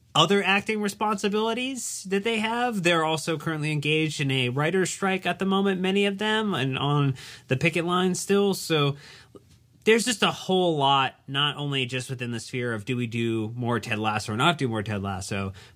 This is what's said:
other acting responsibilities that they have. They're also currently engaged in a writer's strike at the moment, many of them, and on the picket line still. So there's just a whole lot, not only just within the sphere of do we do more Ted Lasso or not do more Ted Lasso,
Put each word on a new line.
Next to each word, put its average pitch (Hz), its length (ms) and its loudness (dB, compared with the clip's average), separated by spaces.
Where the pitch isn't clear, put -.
other 180 260 4
acting 202 380 0
responsibilities 220 1300 -2
that 196 140 0
they 226 160 -2
have. 226 440 -2
They're 165 220 4
also 160 320 -2
currently 151 340 -2
engaged 151 480 0
in 139 120 0
a 131 180 2
writer's 165 400 0
strike 190 360 -2
at 180 140 -2
the 196 60 0
moment, 196 340 2
many 190 260 2
of 202 120 -2
them, 214 360 0
and 131 240 0
on 143 380 2
the 135 100 2
picket 165 280 0
line 180 300 2
still. 202 380 2
So 147 420 0
there's 220 220 6
just 240 180 0
a 170 80 4
whole 180 440 2
lot, 139 400 4
not 139 300 -2
only 139 280 -2
just 123 240 -6
within 123 220 -6
the 117 80 -4
sphere 123 340 -4
of 104 100 -6
do 123 140 -2
we 123 100 -2
do 113 480 -2
more 120 240 0
Ted 110 200 -4
Lasso 107 340 -2
or 107 40 -2
not 156 200 2
do 135 100 -2
more 110 160 -2
Ted 104 200 -4
Lasso, 98 500 -4